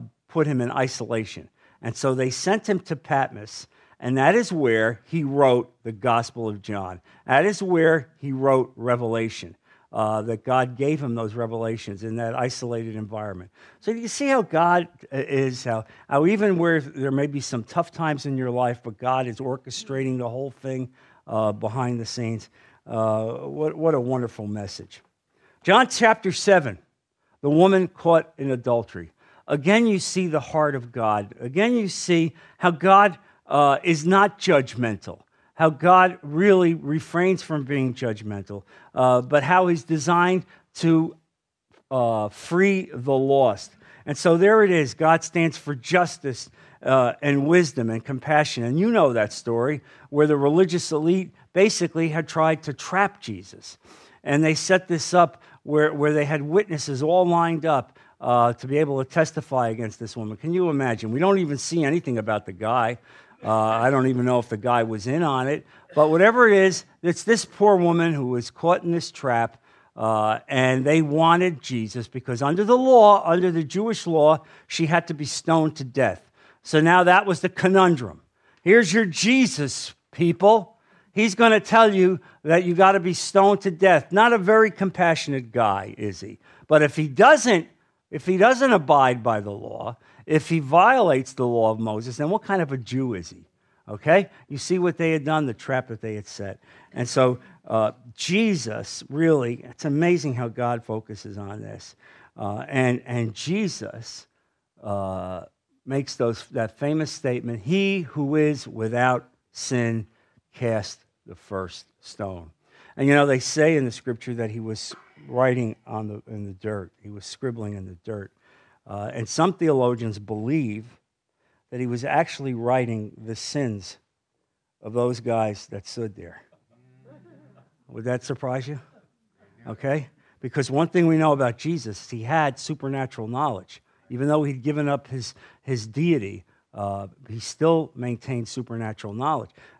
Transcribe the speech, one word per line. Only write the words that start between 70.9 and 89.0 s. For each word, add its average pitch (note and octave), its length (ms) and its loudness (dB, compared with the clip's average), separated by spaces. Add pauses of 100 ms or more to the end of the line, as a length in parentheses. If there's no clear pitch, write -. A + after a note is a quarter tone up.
wanted E3 580 2
Jesus A2+ 460 -8
because B2 360 -8
under D#3+ 200 0
the A#3+ 160 4
law, A3 500 8
under F3+ 220 2
the E3 140 -2
Jewish G3+ 420 -4
law, D#3 380 4 (240)
she - 180 -2
had E3 220 0
to E3 60 -6
be D3 100 -8
stoned D#3 520 0
to C#3 80 -10
death. A#2 460 -2 (320)
So - 180 0
now F3 220 6
that F3+ 240 4
was F#3 140 -2
the F#3 80 -2
conundrum. F3 760 2 (400)
Here's G3 300 4
your A3 120 2
Jesus, F3+ 920 -2 (160)
people. F#3 640 2 (340)
He's G#3 240 0
gonna A3+ 240 4
tell A3 340 4
you F#3 280 2 (240)
that E3 180 4
you F3 140 -2
gotta F#3+ 240 6
be F3 140 -2
stoned G3 480 2
to G3 100 -2
death. E3 400 4
Not A3 200 6
a A#3 60 4
very A3 320 4
compassionate D#3+ 800 -2
guy, G#2 480 0
is G2+ 220 -8
he? G#2 180 -18 (300)
But D3+ 140 6
if D3 120 0
he D#3 140 -2
doesn't, A3 580 6 (460)
if D3+ 140 -10
he F#3 100 0
doesn't B3 360 4
abide C3+ 500 4